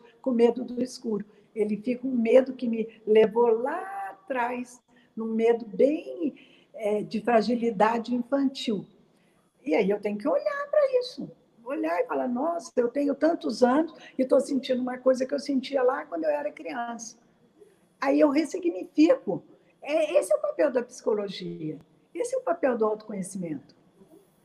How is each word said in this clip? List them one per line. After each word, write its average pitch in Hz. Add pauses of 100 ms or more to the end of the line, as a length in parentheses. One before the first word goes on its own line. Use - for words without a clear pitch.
(220)
com 269
medo 233
do 240
escuro. 214 (300)
Ele 208
fica 247
um 269
medo 254
que -
me 226 (180)
levou 214
lá 359
atrás, 247 (340)
num 226
medo 226
bem, 294 (380)
é, 208
de 202
fragilidade 226
infantil. 247 (800)
E 302
aí 202
eu 202
tenho 214
que 208
olhar 571
pra 539
isso. 277 (320)
Olhar 311
e -
falar, 269
"Nossa, 302
eu 240
tenho 277
tantos 302
anos 277 (240)
e 254
tô 269
sentindo 254
uma 247
coisa 254
que 262
eu 285
sentia 277
lá 285
quando 330
eu 156
era 294
criança." 233 (840)
Aí 277
eu 302
ressignifico. 330 (400)
É, 311
esse -
é -
o 605
papel 339
da 247
psicologia. 180 (340)
Esse 480
é -
o 494
papel 285
do 214
autoconhecimento. 190 (720)